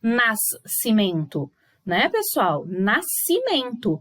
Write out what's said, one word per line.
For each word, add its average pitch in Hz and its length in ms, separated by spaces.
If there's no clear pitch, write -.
nascimento, 214 1500
né, 196 240
pessoal? 226 580
Nascimento. 247 1300